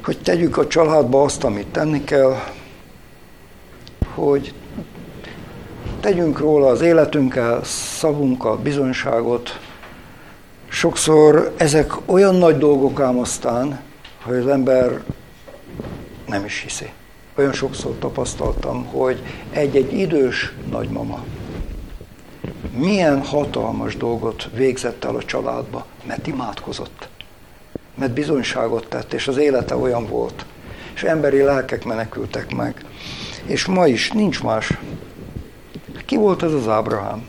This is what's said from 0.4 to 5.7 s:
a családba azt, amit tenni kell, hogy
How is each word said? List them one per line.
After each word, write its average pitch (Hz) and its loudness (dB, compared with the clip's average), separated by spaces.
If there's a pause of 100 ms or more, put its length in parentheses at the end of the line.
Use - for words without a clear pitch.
a 147 4
családba 147 4
azt, - 0
amit 101 -2
tenni 151 0
kell, 135 4 (1800)
hogy 143 0 (1500)